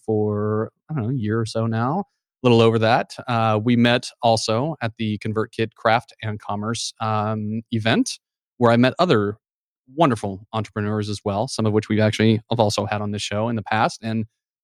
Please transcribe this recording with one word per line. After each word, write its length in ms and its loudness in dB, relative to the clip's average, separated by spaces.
for, 680 -2
I 60 -8
don't 80 -4
know, 60 -4
a 40 -2
year 260 -2
or 60 -2
so 220 -2
now, 320 -2
a 40 -4
little 200 6
over 180 6
that. 340 2
Uh, 360 2
we 120 2
met 340 2
also 580 0
at 160 -6
the 220 -4
ConvertKit 560 -4
Craft 380 0
and 160 -6
Commerce, 600 -6
um, 600 -4
event, 460 0
where 140 6
I 60 6
met 200 4
other 400 2
wonderful 580 0
entrepreneurs 560 -4
as 140 -8
well, 240 -2
some 180 -6
of 80 0
which 160 0
we've 100 0
actually 500 2
have 100 0
also 260 0
had 160 -4
on 100 -6
this 100 -6
show 280 -4
in 60 -4
the 80 -4
past. 400 -2
And 220 -4